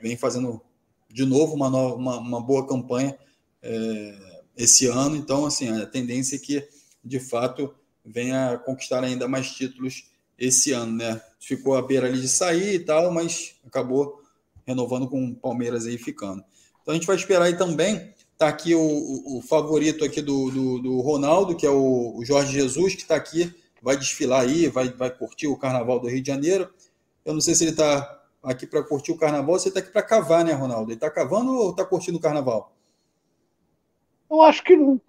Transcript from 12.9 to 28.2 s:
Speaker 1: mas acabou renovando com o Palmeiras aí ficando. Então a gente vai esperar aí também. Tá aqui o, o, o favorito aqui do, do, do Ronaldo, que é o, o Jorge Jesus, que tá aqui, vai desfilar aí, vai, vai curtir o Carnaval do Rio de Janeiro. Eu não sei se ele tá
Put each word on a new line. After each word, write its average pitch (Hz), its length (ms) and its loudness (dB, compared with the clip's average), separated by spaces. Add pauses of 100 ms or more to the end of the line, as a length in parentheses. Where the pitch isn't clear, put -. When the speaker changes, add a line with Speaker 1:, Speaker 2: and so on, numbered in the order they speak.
Speaker 1:
mas 165 420 -6 (100)
acabou 131 560 -2 (460)
renovando 127 420 -4
com 131 160 -4
o 123 100 -8
Palmeiras 120 520 -4
aí 120 120 -8
ficando. 98 440 -10 (380)
Então 151 120 -6
a - 20 0
gente 170 120 -2
vai 190 100 2
esperar 175 280 2
aí 175 120 2
também. 175 560 -2 (260)
Tá 156 100 4
aqui 160 260 0
o, 165 60 4
o, 143 580 -2
o 113 40 -10
favorito 151 600 0
aqui 143 160 -4
do, 139 300 -2
do, 131 300 -2
do 127 200 -2
Ronaldo, 151 560 2
que 156 100 -2
é 143 40 4
o, 131 460 2
o 120 80 -8
Jorge 139 280 2
Jesus, 143 420 0
que - 100 -14
tá 160 100 0
aqui, 170 400 -2 (260)
vai 127 160 0
desfilar 135 460 0
aí, 147 260 2
vai, 127 200 -2
vai 127 220 -4
curtir 127 360 -10
o 135 100 0
Carnaval 127 440 0
do 120 80 -6
Rio 131 120 -2
de 131 60 -8
Janeiro. 165 420 0 (560)
Eu 156 100 -4
não 156 60 -2
sei 165 140 2
se 160 100 6
ele 156 120 0
tá 147 440 0 (220)